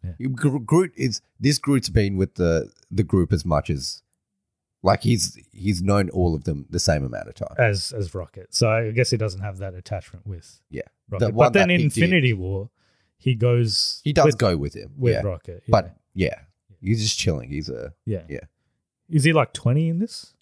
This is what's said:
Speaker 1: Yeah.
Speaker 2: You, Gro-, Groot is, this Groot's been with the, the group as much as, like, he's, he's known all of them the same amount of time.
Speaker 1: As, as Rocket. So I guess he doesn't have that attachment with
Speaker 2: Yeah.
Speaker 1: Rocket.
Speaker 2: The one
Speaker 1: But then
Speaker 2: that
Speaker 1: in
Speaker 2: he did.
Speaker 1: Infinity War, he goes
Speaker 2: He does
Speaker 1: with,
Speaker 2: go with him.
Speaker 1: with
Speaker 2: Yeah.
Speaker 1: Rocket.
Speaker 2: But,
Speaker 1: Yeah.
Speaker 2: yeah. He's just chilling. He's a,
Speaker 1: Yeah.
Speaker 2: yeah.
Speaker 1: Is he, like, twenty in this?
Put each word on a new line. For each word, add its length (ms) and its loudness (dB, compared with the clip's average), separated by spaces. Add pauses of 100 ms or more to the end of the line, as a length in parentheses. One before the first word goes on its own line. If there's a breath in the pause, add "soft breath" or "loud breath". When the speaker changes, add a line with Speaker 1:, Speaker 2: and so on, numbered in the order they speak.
Speaker 1:
Yeah. 160 -8
Speaker 2:
You, 120 -4
Gro-, 280 0
Groot 380 0
is, 240 -4 (180)
this 200 2
Groot's 300 0
been 280 2
with 180 -2
the, 360 0 (200)
the 140 0
group 280 2
as 120 0
much 260 0
as, 320 -6 (800)
like, 220 2
he's, 340 0 (140)
he's 300 -2
known 280 2
all 240 0
of 100 -6
them 260 -4
the 100 -4
same 240 2
amount 240 -8
of 60 -18
time. 240 -12
Speaker 1:
As, 340 0
as 220 -6
Rocket. 400 -14
So 140 2
I 220 0
guess 200 0
he 60 2
doesn't 240 -4
have 180 -8
that 160 -10
attachment 520 -12
with 340 -14 (100)
Speaker 2:
Yeah. 120 -10 (260)
Speaker 1:
Rocket. 180 -2
Speaker 2:
The 60 0
one 140 6
Speaker 1:
But 60 2
then 160 4
Speaker 2:
that 60 4
Speaker 1:
in 60 4
Speaker 2:
he 80 2
did. 140 -2
Speaker 1:
Infinity 300 4
War, 380 -6 (480)
he 160 0
goes 720 2
Speaker 2:
He 80 0
does 140 6
Speaker 1:
with, 120 4
Speaker 2:
go 180 2
with 180 -4
him. 220 -14
Speaker 1:
with 180 2
Speaker 2:
Yeah. 80 -2
Speaker 1:
Rocket. 460 -8
Speaker 2:
But, 280 2 (180)
Speaker 1:
Yeah. 120 2
Speaker 2:
yeah. 140 -6 (400)
He's 220 0
just 160 -2
chilling. 320 -2
He's 180 -6
a, 260 -10 (100)
Speaker 1:
Yeah. 240 -6
Speaker 2:
yeah. 120 -10 (680)
Speaker 1:
Is 160 2
he, 80 6
like, 220 2
twenty 340 0
in 100 -2
this? 440 -8